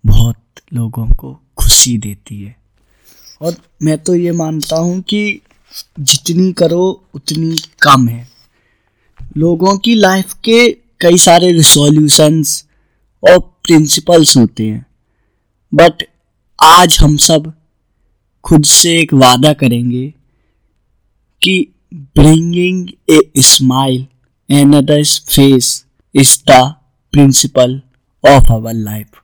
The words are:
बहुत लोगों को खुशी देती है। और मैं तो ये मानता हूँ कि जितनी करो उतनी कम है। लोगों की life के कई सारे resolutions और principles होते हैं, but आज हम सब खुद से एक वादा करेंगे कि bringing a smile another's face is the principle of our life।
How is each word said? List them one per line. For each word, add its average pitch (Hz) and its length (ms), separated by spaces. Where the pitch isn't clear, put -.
बहुत 113 360
लोगों 113 340
को 131 340
खुशी 113 400
देती 101 440
है। 104 140
और 165 140
मैं 156 140
तो 180 180
ये 175 160
मानता 160 440
हूँ 175 260
कि 208 400
जितनी 175 540
करो 180 600
उतनी 160 420
कम 131 260
है। 117 220
लोगों 175 400
की 233 180
life 190 380
के 233 440
कई 175 180
सारे 175 340
resolutions 151 1160
और 180 100
principles 160 1000
होते 110 320
हैं, 113 160
but 165 280
आज 175 380
हम 147 160
सब 156 360
खुद 156 200
से 165 360
एक 151 140
वादा 131 400
करेंगे 123 600
कि 185 300
bringing 170 960
a 151 320
smile 131 640
another's 143 880
face 135 440
is 139 280
the 131 280
principle 131 640
of 135 200
our 113 280
life। 107 500